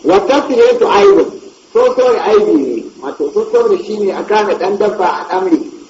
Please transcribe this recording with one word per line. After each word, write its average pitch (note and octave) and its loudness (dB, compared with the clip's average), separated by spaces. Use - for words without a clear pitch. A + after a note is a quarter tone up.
Wa F#3 4
tasriyatu B3 2
aibun, - 2
so A#4+ 2
so B3+ 2
aibi G3+ 2
ne, - -2
wato C#3+ -8
so G#3+ -2
so A#3 2
da - 2
shi G#3+ -8
ne F#3+ -2
a D#3+ -8
kame G#3 0
ɗan F#3 -2
dabba G3+ -2
a - -6
ɗamri. F3+ -2